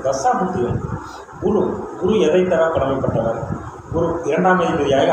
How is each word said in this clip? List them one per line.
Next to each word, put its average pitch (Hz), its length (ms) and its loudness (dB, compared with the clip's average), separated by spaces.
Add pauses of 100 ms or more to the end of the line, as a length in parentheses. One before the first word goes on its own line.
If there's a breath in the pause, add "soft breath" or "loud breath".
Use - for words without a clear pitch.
தசா 247 340 0
புத்திகள் 185 400 -2 (640 loud breath)
குரு, 208 200 2 (380)
குரு 208 160 2 (120)
எதை 180 220 4
தர 165 140 2 (100)
கடமைப்பட்டவர்? - 680 0 (540)
குரு 170 140 0 (220)
இரண்டாம் 180 340 4
அதிபதியாக 139 500 2